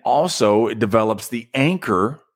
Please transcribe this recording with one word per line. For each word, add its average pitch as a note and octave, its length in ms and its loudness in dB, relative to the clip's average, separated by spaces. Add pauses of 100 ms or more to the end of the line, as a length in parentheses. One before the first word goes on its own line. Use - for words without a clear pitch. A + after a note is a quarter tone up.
also, A#2 640 2
it A2+ 100 -6
develops A2 500 0
the A#2 240 -10
anchor. C3+ 680 0 (160)